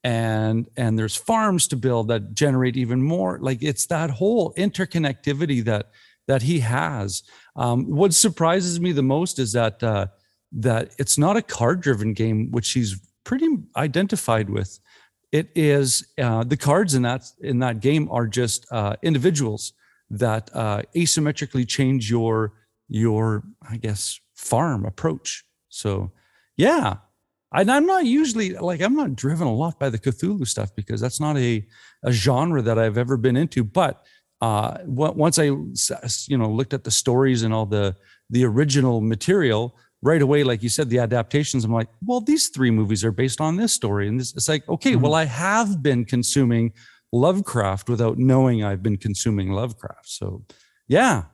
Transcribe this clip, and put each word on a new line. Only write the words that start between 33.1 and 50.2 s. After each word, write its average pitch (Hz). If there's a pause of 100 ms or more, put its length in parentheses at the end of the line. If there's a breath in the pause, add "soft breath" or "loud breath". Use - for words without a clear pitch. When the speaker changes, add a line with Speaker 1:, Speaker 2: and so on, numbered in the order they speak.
Speaker 1:
been 123
into. 139
But, 143 (380 soft breath)
uh, 110
w-, 151
once 151
I 151 (220)
s-, - (120)
s-, -
you 139
know, 110
looked 117
at -
the 123
stories 127
and 110
all 110
the, 101 (340 soft breath)
the 127
original 127
material, 117 (260 soft breath)
right 151
away, 147
like 120
you 117
said, 139
the 123
adaptations, 123
I'm 110
like, 113 (160)
"Well, 247
these 294
three 127
movies 107
are 113
based 123
on 160
this 226
story." 101
And 117
this, 123
it's -
like, 156
okay, 262
Speaker 2:
Mm-hmm. 123
Speaker 1:
well, 147
I 160
have 190
been 123
consuming 120 (380 soft breath)
Lovecraft 120
without 117
knowing 127
I've 98
been 104
consuming 101
Lovecraft. 110
So, 95 (440 soft breath)